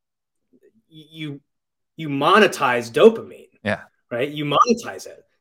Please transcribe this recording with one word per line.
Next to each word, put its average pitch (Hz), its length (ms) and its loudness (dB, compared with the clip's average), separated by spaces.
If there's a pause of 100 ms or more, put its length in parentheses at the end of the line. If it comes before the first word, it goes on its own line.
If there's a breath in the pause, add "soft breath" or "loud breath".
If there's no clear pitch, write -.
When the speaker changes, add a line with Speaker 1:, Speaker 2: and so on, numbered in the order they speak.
(880)
Speaker 1:
you, 156 540 -16 (560)
you 160 120 -8
monetize 139 840 2
dopamine. - 580 2 (140)
Speaker 2:
Yeah. - 180 -4 (300)
Speaker 1:
Right? 127 180 -6
You 151 160 -8
monetize 123 640 -2
it. - 160 -20 (180)